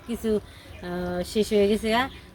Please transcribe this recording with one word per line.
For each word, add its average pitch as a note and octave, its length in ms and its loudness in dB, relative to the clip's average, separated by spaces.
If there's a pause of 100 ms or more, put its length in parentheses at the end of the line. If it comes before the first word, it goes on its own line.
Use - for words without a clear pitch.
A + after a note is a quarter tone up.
কিছু, A3+ 320 -2
আহ, F3+ 800 -8 (120)
শেষ G#3 240 2
হয়ে G3+ 160 6
গেছে A3 240 0
গা। B3 80 4 (320)